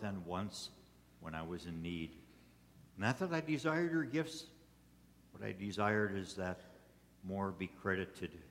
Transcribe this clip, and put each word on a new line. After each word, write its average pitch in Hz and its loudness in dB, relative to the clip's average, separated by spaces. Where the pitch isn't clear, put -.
than 98 -2
once 92 -4
when 82 -6
I 80 -2
was 85 -4
in 82 -4
need. 82 -4
Not 110 4
that 185 0
I 160 2
desired 156 4
your 165 4
gifts, 143 0
what 98 -10
I 104 -2
desired 101 4
is 95 -4
that 90 -2
more 95 0
be 90 -2
credited 92 -2